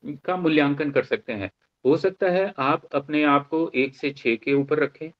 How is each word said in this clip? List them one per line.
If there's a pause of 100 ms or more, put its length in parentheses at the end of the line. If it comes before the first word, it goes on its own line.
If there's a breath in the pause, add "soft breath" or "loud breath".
का
मूल्यांकन
कर
सकते
हैं। (340)
हो
सकता
है
आप
अपने
आप
को
एक
से
छह
के
ऊपर
रखें। (120)